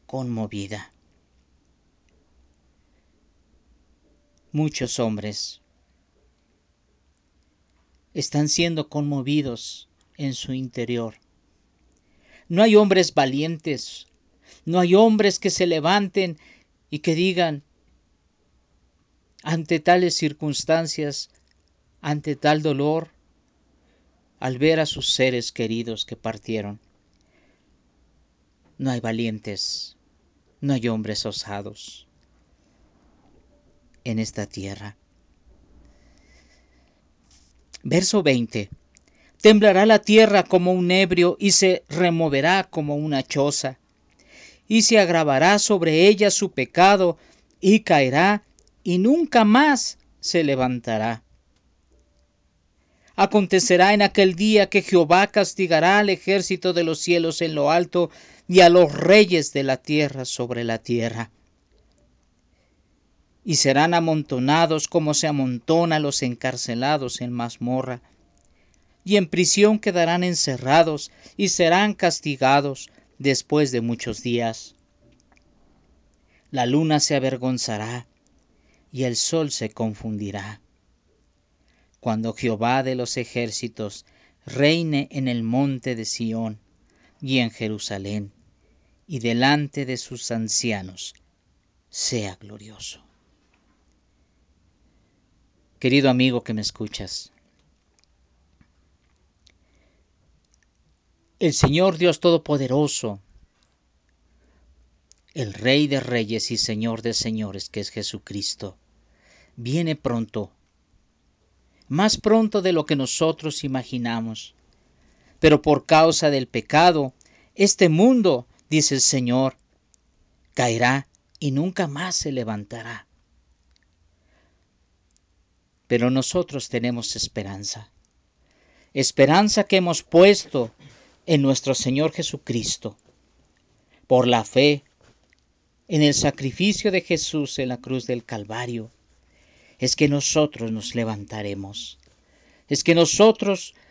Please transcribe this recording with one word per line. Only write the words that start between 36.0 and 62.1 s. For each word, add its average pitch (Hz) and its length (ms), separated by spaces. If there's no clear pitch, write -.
Verso 185 400
veinte. 120 480
Temblará 208 460
la 214 140
tierra 208 420
como 180 300
un 180 180
ebrio 180 480
y 196 140
se 185 360
removerá 165 800
como 147 280
una 147 260
choza, 139 560
y 220 160
se 220 160
agravará 165 600
sobre 170 500
ella 208 220
su - 200
pecado, 180 680
y 208 200
caerá, 160 640
y 180 160
nunca 254 460
más 254 540
se 165 240
levantará. 120 800
Acontecerá 190 800
en 208 80
aquel 196 320
día 202 340
que 196 140
Jehová 175 460
castigará 180 720
al 208 120
ejército 185 600
de 170 120
los 160 140
cielos 170 420
en 160 140
lo 143 160
alto, 170 400
y 180 120
a 175 100
los 175 220
reyes 180 600
de 139 100
la 135 140
tierra 143 480
sobre 120 400
la 113 140
tierra. 113 520